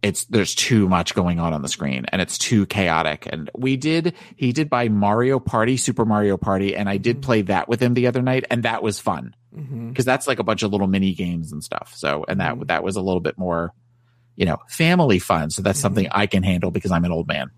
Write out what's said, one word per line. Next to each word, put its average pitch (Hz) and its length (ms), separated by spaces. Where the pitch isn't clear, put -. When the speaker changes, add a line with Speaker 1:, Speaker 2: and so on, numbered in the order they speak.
Speaker 1:
it's, 101 240
there's 101 300
too 107 320
much 90 260
going 87 280
on 82 120
on 76 80
the 69 60
screen 65 400
and 92 140
it's - 160
too 104 300
chaotic. 80 640
And 78 240
we 135 220
did, 160 400
he 123 160
did 151 160
buy 120 180
Mario 110 540
Party, 120 340
Super 117 300
Mario 104 320
Party, 98 360
and 101 140
I 98 100
did 117 200
Speaker 2:
Mm-hmm. 139 80
Speaker 1:
play 117 180
that 92 240
with 117 140
him 123 140
the 123 120
other 123 140
night, 131 280
and 120 140
that 113 180
was 104 180
fun. 71 360
Speaker 2:
Mm-hmm. 127 380
Speaker 1:
'Cause 131 120
that's, 127 220
like, 131 120
a 113 40
bunch 107 200
of 104 80
little 98 160
mini 95 260
games 85 380
and 73 120
stuff. - 320
So, 76 320
and 95 120
that, 80 160
Speaker 2:
Mm-hmm. - 120
Speaker 1:
that 82 160
was 95 120
a 101 60
little 92 180
bit - 180
more, 85 360
you 92 80
know, 80 120
family 160 500
fun. 80 300
So - 120
that's 95 180
Speaker 2:
Mm-hmm. - 20
Speaker 1:
something 95 300
I 101 160
can 92 160
handle 90 280
because 95 200
I'm 85 120
an 87 80
old 82 160
man. 71 300